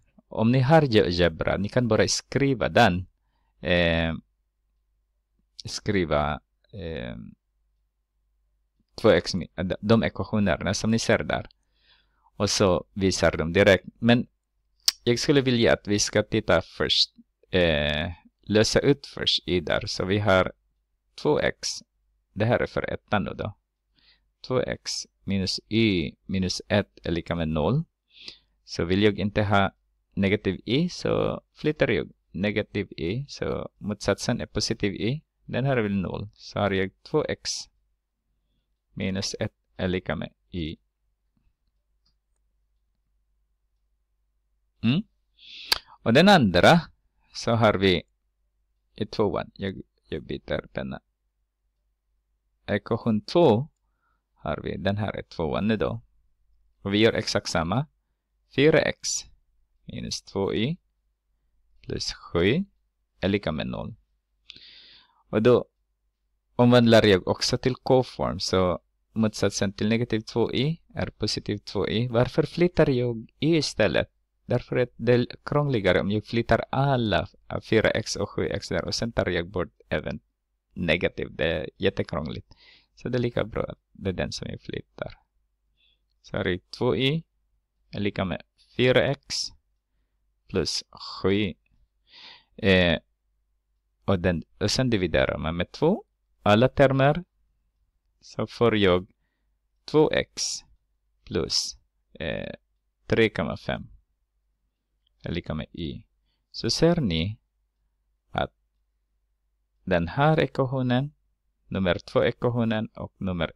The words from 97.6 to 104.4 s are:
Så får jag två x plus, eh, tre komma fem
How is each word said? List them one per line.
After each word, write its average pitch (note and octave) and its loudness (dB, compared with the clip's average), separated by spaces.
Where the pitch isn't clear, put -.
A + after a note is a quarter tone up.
Så - -8
får A#2 0
jag F#2 4
två D3+ 2
x - -4
plus, - -4
eh, G1+ -8
tre A2+ 2
komma C#2 -4
fem - -10